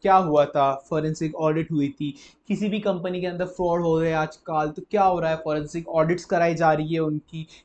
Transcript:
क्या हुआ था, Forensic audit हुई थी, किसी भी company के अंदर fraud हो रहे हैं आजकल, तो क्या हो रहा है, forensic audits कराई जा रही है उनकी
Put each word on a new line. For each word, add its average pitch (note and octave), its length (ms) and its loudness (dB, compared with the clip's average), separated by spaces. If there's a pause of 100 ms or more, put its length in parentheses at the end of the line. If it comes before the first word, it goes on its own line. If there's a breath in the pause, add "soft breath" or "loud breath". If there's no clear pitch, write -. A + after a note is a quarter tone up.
क्या F#3+ 160 4
हुआ D3+ 300 4
था, C#3 260 2 (160)
Forensic D#3 480 -2
audit D#3+ 340 0
हुई C#3+ 200 0
थी, C#3+ 220 -6 (340 loud breath)
किसी G3+ 220 -2
भी G#3 100 -2
company F#3 420 -4
के F3+ 60 -4
अंदर F3 200 -4
fraud F3 340 -2
हो D#3+ 180 2
रहे E3 100 0
हैं D#3+ 80 -2
आजकल, D#3 520 -4
तो F3+ 120 -12 (100)
क्या G#3 120 2
हो F#3 160 4
रहा D#3+ 120 0
है, D#3+ 60 -2
forensic D#3 520 -6
audits E3 360 2
कराई E3+ 300 2
जा D#3+ 180 4
रही D#3 200 -2
है D#3+ 60 -2
उनकी D#3 460 -6 (200 soft breath)